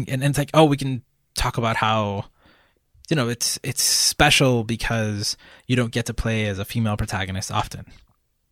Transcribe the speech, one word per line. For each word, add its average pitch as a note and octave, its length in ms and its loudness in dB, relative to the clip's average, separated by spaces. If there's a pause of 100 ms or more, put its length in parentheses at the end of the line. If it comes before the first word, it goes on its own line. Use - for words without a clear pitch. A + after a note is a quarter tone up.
and, C3 140 -4
and - 20 0
it's C#3+ 140 0
like, C#3+ 160 -2
"Oh, D#3+ 100 8
we C#3+ 140 4
can C3 240 -4 (320)
talk - 240 -2
about A2+ 180 0
how, G#2+ 480 0 (840)
you D#3+ 60 0
know, B2 120 0
it's, - 340 -4
it's - 200 -4
special C3+ 840 4
because G#2+ 720 -4 (300)
you B2 100 0
don't A#2+ 160 0
get A#2 140 -2
to A#2 80 -6
play A2 320 -2
as G2 120 -2
a G2 60 -4
female A2 320 -2
protagonist F#2+ 560 -4
often." G2+ 320 -4 (680)